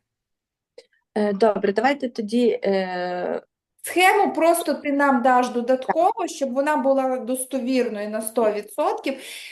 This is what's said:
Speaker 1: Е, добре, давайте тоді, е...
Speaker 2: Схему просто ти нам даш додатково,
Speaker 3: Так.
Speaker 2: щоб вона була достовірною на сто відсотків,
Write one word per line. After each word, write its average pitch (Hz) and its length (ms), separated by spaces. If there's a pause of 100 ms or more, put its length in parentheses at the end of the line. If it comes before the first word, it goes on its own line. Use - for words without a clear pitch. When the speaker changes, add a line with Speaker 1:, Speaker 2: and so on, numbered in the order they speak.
(1160)
Speaker 1:
Е, 208 180
добре, 202 400
давайте 262 360
тоді, 233 560
е... 180 800 (440)
Speaker 2:
Схему 370 460
просто 320 420
ти 294 180
нам 277 300
даш 247 260
додатково, 254 720
Speaker 3:
Так. 339 120
Speaker 2:
щоб 262 220
вона 285 240
була 262 400
достовірною 233 960
на 220 100
сто 226 320
відсотків, 294 640 (380)